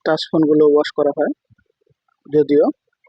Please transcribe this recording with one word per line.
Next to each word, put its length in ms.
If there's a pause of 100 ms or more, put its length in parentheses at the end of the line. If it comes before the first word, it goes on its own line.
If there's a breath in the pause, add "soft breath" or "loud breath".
টাচ 220
ফোনগুলো 400
ওয়াশ 260
করা 240
হয় 160 (920)
যদিও। 380 (440)